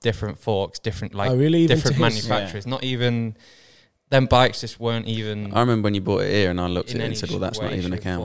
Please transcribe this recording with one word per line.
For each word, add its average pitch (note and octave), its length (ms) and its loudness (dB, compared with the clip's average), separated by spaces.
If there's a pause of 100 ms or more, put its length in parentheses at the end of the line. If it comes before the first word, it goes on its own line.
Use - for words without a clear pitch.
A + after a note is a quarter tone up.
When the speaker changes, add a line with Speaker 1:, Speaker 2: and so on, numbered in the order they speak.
Speaker 1:
different A2 380 -4
forks, G2 400 -4
different, F#2 360 -8
like, G2+ 160 -2
Speaker 2:
Oh, B2+ 40 2
really? D#3 280 4
Even D#3+ 140 6
Speaker 1:
different D#3 200 2
Speaker 2:
to A#2+ 80 4
his? A2 240 0
Speaker 1:
manufacturers. G2+ 360 -2
Speaker 3:
Yeah. A#2+ 40 -8
Speaker 1:
Not C3 140 -6
even, A#2+ 520 0 (760)
them C3 180 6
bikes B2+ 340 4
just - 180 -10
weren't A#2 280 -2
even G#2+ 460 -4
Speaker 4:
I A2 80 2
remember A2+ 260 4
when G2+ 80 2
you G2 60 0
bought F#2+ 200 0
it G2 100 0
here G2+ 200 4
and F2+ 100 -2
I F2 60 0
looked F2+ 240 -4
Speaker 1:
in - 60 -4
Speaker 4:
at A2+ 40 -2
it - 40 -2
and A2+ 60 -4
Speaker 1:
any A2 40 -6
Speaker 4:
said, G#2+ 160 -6
"Well, G2 80 -4
that's F#2 200 -4
not G#2 120 -6
Speaker 1:
way, G2+ 60 -4
Speaker 4:
even F2+ 140 -4
a F2+ 60 -4
Speaker 1:
shape, F2+ 80 -10
or F#2 100 -4
form E2+ 100 -4